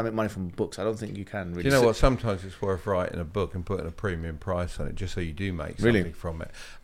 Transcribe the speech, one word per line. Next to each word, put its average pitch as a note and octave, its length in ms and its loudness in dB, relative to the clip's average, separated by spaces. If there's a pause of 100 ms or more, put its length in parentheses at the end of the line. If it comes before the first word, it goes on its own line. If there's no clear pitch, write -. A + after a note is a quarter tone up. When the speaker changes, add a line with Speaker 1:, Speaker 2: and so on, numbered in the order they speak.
Speaker 1:
to - 0 -
make A2+ 100 -2
money A2 140 2
from F#2+ 200 -4
books. F2+ 300 -2
I F#2 60 -2
don't A2 140 0
think G#2 200 -8
you G2+ 60 -6
can F#2+ 260 -6
really. F2 140 -4
Speaker 2:
Do C3+ 40 6
you C#3 60 6
know C3+ 60 8
Speaker 1:
So A#2+ 80 8
Speaker 2:
what? A2 80 4
Sometimes A2+ 480 4
it's F#2+ 180 -10
worth F#2+ 240 0
writing F2+ 320 2
a F2 60 -4
book F2 320 -2
and F2 100 -4
putting F2 200 -2
a E2+ 40 -6
premium E2 480 -4
price F2 420 -2
on D2+ 60 -2
it C#2 80 -4
just F2+ 180 -4
so - 80 -4
you E2 120 -2
do F#2+ 200 -2
make E2 280 -6
Speaker 1:
Really? A2 180 6
Speaker 2:
something E2+ 160 0
from D#2+ 280 -6
it. - 80 -10 (340)